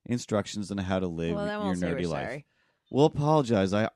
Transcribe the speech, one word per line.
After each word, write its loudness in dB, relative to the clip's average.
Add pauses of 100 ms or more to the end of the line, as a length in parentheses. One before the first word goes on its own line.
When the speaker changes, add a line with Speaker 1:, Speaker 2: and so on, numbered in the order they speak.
Speaker 1:
instructions -2
on -4
how 0
to 0
live -2
Speaker 2:
Well, -2
then -4
Speaker 1:
your -4
Speaker 2:
we'll 0
say -2
we're -2
Speaker 1:
nerdy -2
life. -4
Speaker 2:
sorry. -10 (460)
Speaker 1:
We'll 6
apologize. 2
I 2